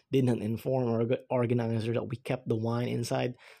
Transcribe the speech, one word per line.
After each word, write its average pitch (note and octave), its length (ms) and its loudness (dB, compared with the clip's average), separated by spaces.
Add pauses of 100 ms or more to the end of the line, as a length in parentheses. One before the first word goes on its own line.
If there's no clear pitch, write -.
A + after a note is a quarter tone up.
(100)
didn't B2+ 320 2
inform A#2+ 460 0
our A2+ 160 2
orga-, A#2 140 0 (100)
organizer A#2 640 2
that A#2 160 -2
we B2 80 -6
kept - 320 -6
the A#2+ 80 2
wine A#2 320 -2
inside. B2 460 -2 (260)